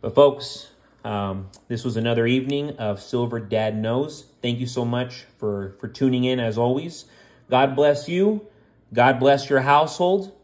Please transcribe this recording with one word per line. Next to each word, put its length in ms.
But 140
folks, 560
um, 460
this 160
was 120
another 300
evening 520
of 240
Silver 360
Dad 380
Knows. 480
Thank 180
you 80
so 180
much 420
for, 400
for 100
tuning 360
in 160
as 160
always. 480
God 260
bless 320
you. 380
God 280
bless 300
your 100
household. 720